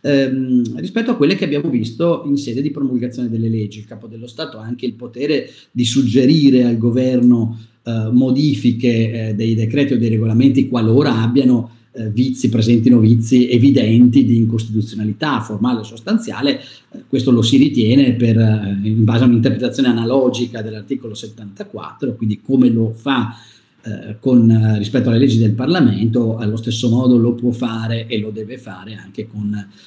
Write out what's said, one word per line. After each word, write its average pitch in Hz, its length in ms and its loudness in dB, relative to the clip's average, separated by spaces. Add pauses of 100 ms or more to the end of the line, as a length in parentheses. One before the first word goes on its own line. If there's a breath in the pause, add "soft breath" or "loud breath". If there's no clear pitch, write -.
ehm, 131 760 0
rispetto 226 320 -4
a - 40 0
quelle 156 180 2
che 196 120 -2
abbiamo 147 240 -4
visto 127 560 -2
in 143 100 0
sede 127 240 -6
di 147 100 -2
promulgazione 123 600 -4
delle 113 180 -2
leggi. 107 300 -4
Il 104 80 -18
Capo 113 200 -18
dello 113 200 -18
Stato 131 320 -14
ha 110 60 -16
anche 123 200 -8
il 117 100 -6
potere 123 540 -4 (220 loud breath)
di 123 160 -2
suggerire 131 800 4
al 117 120 2
governo, 120 840 2 (260 loud breath)
eh, 113 280 -4
modifiche, 120 1160 0
eh, 110 60 -4
dei 113 200 -2
decreti 131 400 0
o 113 40 0
dei 113 120 0
regolamenti 113 580 2
qualora 117 540 2
abbiano, 123 480 0 (220 loud breath)
eh, 110 180 -8
vizi, 123 400 -2
presentino 113 500 2
vizi 117 480 4
evidenti 120 760 4
di 113 120 2
incostituzionalità 110 1040 -2
formale 110 400 -4
o - 20 -12
sostanziale. 135 760 -4 (300 loud breath)
Eh, - 180 -20
questo 127 220 0
lo 117 100 4
si 117 160 2
ritiene 127 560 2
per, 113 260 2
eh, 104 440 0
in 110 220 2
base 117 200 2
a - 20 4
un'interpretazione 120 640 2
analogica 120 720 -2
dell'articolo 107 540 -10
settantaquattro, 107 1000 -12
quindi 107 260 -4
come 131 280 2
lo 113 240 0
fa, 123 420 -4 (480 loud breath)
eh, 110 380 -12
con, 120 280 4
eh, 110 300 2
rispetto 113 300 -2
alle 113 100 2
leggi 120 200 2
del 110 140 2
Parlamento, 117 840 0
allo 107 200 -4
stesso 117 340 -4
modo 127 260 2
lo 117 160 2
può 120 200 -2
fare 113 540 -6
e 113 140 -4
lo 107 100 -8
deve 107 280 -12
fare 98 360 -18
anche 101 320 -14
con 104 400 -8 (200 soft breath)